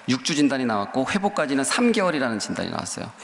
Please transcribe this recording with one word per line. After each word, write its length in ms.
육 140
주 120
진단이 300
나왔고, 440
회복까지는 540
삼 280
개월이라는 480
진단이 300
나왔어요. 400